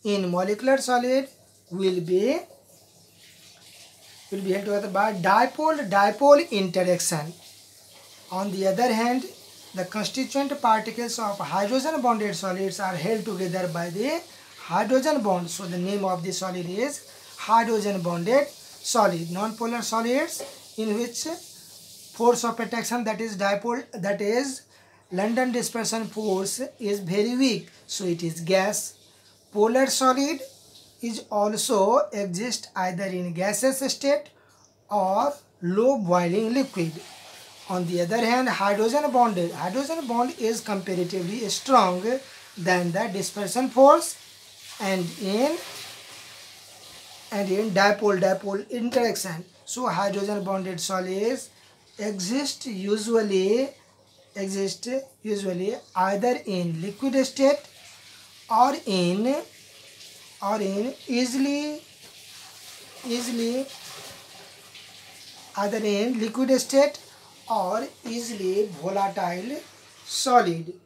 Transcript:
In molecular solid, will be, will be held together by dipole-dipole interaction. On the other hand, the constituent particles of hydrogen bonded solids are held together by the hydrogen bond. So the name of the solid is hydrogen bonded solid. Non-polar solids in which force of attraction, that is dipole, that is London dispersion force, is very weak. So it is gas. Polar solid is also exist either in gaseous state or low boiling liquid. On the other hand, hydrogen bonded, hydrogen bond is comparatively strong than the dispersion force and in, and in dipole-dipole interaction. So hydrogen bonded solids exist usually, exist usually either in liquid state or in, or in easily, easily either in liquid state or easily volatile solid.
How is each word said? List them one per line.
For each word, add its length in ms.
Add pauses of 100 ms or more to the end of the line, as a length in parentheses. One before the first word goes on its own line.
In 280
molecular 480
solid, 500 (420)
will 300
be, 380 (1900)
will 100
be 120
held 120
together 240
by 240
dipole-dipole 1400
interaction. 800 (1000)
On 180
the 160
other 260
hand, 320 (500)
the 100
constituent 760
particles 580
of 200
hydrogen 640
bonded 320
solids 460
are 140
held 300
together 440
by 220
the 300 (380)
hydrogen 640
bond. 260
So 160
the 140
name 260
of 180
the 100
solid 360
is 400 (300)
hydrogen 640
bonded 460
solid. 840
Non-polar 520
solids 600 (340)
in 200
which 300 (880)
force 300
of 160
attraction, 440
that 160
is 160
dipole, 560
that 280
is 420 (480)
London 420
dispersion 540
force, 540 (180)
is 220
very 360
weak. 320 (180)
So 180
it 180
is 180
gas. 540 (580)
Polar 340
solid 540 (640)
is 280
also 800
exist 640
either 280
in 280
gaseous 480 (120)
state 380 (600)
or 420 (280)
low 380
boiling 560
liquid. 380 (760)
On 180
the 160
other 160
hand, 300
hydrogen 640
bonded, 420
hydrogen 540
bond 320
is 220
comparatively 880
strong 540 (540)
than 360
the 200
dispersion 580
force 460 (640)
and 260 (140)
in, 360 (1800)
and 180
in 200
dipole-dipole 1000
interaction. 720 (200)
So 220
hydrogen 580
bonded 340
solids 720 (480)
exist 680
usually, 1040 (640)
exist 540 (340)
usually 520 (200)
either 520
in 360
liquid 320 (100)
state 360 (880)
or 240 (120)
in, 560 (1000)
or 180
in 340 (120)
easily, 720 (1300)
easily 600 (1900)
either 220
in 400
liquid 320 (100)
state 380 (520)
or 360 (180)
easily 640 (140)
volatile 800 (440)
solid. 680 (140)